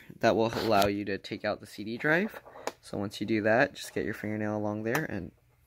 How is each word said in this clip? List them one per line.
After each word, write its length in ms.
That 160
will 180
allow 320
you 200
to 120
take 260
out 140
the 80
C 160
D 160
drive. 420
So 160
once 220
you 60
do 160
that, 320
just 180
get 120
your 100
fingernail 420
along 280
there, 220
and, 260